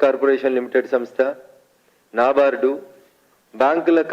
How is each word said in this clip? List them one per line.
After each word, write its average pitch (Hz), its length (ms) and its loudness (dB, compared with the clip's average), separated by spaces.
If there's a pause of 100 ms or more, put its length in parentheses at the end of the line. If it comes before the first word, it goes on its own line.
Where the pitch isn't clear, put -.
కార్పొరేషన్ 135 560 0
లిమిటెడ్ 123 380 -2
సంస్థ, 120 260 -4 (920)
నాబార్డు, 131 580 2 (800)
బ్యాంకుల 165 480 2 (120)